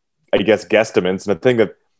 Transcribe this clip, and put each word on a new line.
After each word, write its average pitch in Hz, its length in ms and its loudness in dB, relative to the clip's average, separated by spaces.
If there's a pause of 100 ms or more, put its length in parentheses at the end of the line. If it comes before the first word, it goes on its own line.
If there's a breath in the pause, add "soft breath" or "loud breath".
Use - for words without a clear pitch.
(320)
I 98 60 -2
guess, 101 260 0
guesstimates. 101 640 0
And 98 80 -2
the - 40 -12
thing 123 180 2
that, - 180 0 (240)